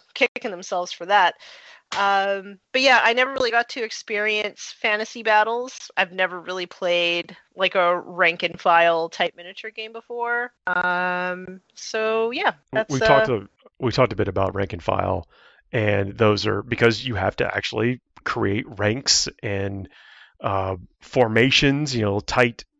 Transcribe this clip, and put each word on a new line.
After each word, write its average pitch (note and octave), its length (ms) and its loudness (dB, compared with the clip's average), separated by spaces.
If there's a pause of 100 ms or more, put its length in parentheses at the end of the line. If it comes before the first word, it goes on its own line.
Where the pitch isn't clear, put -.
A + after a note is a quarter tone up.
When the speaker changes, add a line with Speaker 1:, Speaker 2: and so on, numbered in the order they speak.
(140)
Speaker 1:
kicking B3 380 -2
themselves F3+ 400 -6
for - 160 -12
that. F#3+ 280 4 (640)
Um, G3 640 -2 (140)
but C4 80 0
yeah, B3+ 220 6
I A#3 100 4
never B3+ 180 2
really B3+ 200 -2
got A#3 180 0
to A#3+ 140 -8
experience G#3+ 1000 -4
fantasy A3 420 -2
battles. A3+ 720 0
I've F#3 160 0
never F#3 300 -2
really F3+ 240 -6
played, F3 720 -2 (180)
like, F#3 200 0
a F3+ 240 2
rank F3 440 -2
and E3 160 -4
file E3+ 500 4
type F3 280 -4
miniature F#3+ 340 -16
game A3 220 -12
before. A#3+ 580 -6 (160)
Um, F3+ 920 -2 (120)
so A3 580 -2
yeah, D4 220 -2 (200)
Speaker 2:
We, A3 60 0
Speaker 1:
that's, F#3 140 -4
Speaker 2:
we C3 60 0
talked C#3 300 6
Speaker 1:
uh, G#2+ 120 0
Speaker 2:
a, G2+ 60 -14 (320)
we A#2 120 0
talked B2+ 220 4
a F#2+ 40 -10
bit G2 100 0
about F#2+ 280 -2
rank G2 180 -2
and F2 100 -10
file, F#2+ 440 -2 (440)
and G#2 460 0
those G#2+ 280 2
are, G2+ 180 -2
because A#2 420 2
you A#2+ 100 -6
have F#2+ 220 -2
to - 80 0 (100)
actually A#2 460 -2 (240)
create G#2+ 420 -2
ranks G#2+ 640 0 (120)
and, G2 460 -6 (540)
uh, F#2+ 340 -2 (240)
formations, C3 960 2
you A2+ 60 0
know, G2+ 180 0
tight - 460 0 (140)